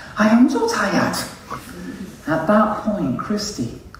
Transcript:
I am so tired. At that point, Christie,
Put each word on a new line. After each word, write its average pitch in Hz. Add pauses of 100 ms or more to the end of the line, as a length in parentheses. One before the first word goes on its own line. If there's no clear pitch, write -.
(160)
I 214
am 240
so 453
tired. - (1080)
At 311
that 214
point, 165
Christie, - (200)